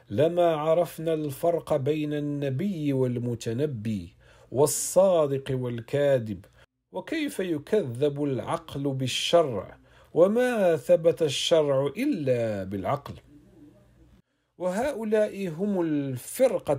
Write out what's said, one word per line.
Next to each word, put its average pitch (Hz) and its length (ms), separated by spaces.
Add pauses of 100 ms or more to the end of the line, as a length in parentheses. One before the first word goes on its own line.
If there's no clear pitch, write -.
(100)
لما 165 440
عرفنا 160 600
الفرق 156 600
بين 147 380
النبي 147 800
والمتنبي 120 1200 (380)
والصادق 147 1000
والكاذب. 123 920 (480)
وكيف 285 480
يكذب 147 840
العقل 139 680
بالشرع 131 840 (360)
وما 202 600
ثبت 165 460
الشرع 143 640
إلا 127 800
بالعقل؟ 101 500 (1400)
وهؤلاء 208 880
هم 185 320
الفرقة 151 1000